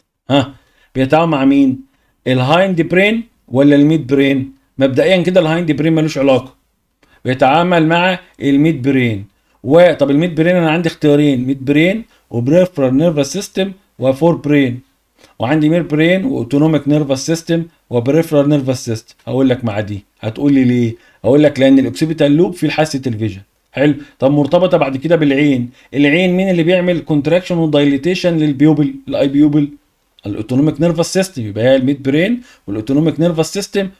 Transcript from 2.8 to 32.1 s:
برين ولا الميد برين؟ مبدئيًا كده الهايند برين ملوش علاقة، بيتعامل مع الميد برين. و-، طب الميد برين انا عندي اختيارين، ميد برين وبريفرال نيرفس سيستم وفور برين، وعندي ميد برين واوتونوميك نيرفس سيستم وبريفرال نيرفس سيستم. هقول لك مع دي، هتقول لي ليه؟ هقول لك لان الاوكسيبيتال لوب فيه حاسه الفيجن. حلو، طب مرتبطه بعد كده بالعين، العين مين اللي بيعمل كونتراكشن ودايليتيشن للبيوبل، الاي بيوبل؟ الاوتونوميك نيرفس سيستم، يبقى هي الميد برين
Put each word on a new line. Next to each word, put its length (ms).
برين 420
ولا 280
الميد 320
برين؟ 460
مبدئيًا 440
كده 180
الهايند 320
برين 220
ملوش 240
علاقة، 380
بيتعامل 640
مع 320
الميد 400
برين. 440
و-، 300
طب 180
الميد 240
برين 200
انا 160
عندي 180
اختيارين، 560
ميد 200
برين 400
وبريفرال 680
نيرفس 360
سيستم 380
وفور 360
برين، 440
وعندي 300
ميد 180
برين 380
واوتونوميك 640
نيرفس 380
سيستم 380
وبريفرال 600
نيرفس 360
سيستم. 300
هقول 220
لك 160
مع 140
دي، 260
هتقول 340
لي 100
ليه؟ 320
هقول 200
لك 160
لان 200
الاوكسيبيتال 520
لوب 220
فيه 160
حاسه 380
الفيجن. 340
حلو، 240
طب 120
مرتبطه 460
بعد 200
كده 180
بالعين، 540
العين 400
مين 160
اللي 140
بيعمل 360
كونتراكشن 580
ودايليتيشن 800
للبيوبل، 580
الاي 200
بيوبل؟ 420
الاوتونوميك 560
نيرفس 320
سيستم، 340
يبقى 160
هي 120
الميد 280
برين 380